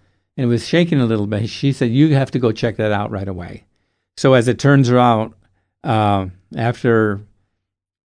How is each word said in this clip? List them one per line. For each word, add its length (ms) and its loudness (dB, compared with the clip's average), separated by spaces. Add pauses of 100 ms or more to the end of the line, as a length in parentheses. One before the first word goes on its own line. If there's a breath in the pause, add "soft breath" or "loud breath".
(360)
And 80 -4
it 40 0
was 200 0
shaking 320 2
a 60 2
little 200 -2
bit. 220 -4
She 240 -4
said, 180 -2
"You 260 2
have 160 0
to 60 -2
go 140 0
check 240 -4
that 160 -2
out 180 -4
right 180 -6
away." 360 -12 (540)
So 160 4
as 120 4
it 120 -2
turns 340 4
out, 400 2 (520)
uh, 420 0 (280)
after 640 0 (880)